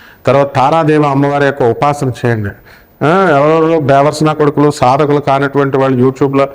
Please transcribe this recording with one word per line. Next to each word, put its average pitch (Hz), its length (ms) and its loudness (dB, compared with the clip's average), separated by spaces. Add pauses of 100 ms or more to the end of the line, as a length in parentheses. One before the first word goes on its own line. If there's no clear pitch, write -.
(260)
తర్వాత 139 300 0
తారాదేవి 151 520 2
అమ్మవారి 143 380 0
యొక్క 135 180 -2
ఉపాసన 139 480 0 (140)
చేయండి. 110 240 -2 (560)
ఆ, 185 240 2
ఎవరెవరో 160 500 2
బేవర్స్ 143 440 0
నా 156 100 0
కొడుకులు, 147 380 0
సాధకులు 143 480 0
కానటువంటి 139 580 -2
వాళ్ళు 131 280 2
YouTube-లో 135 500 0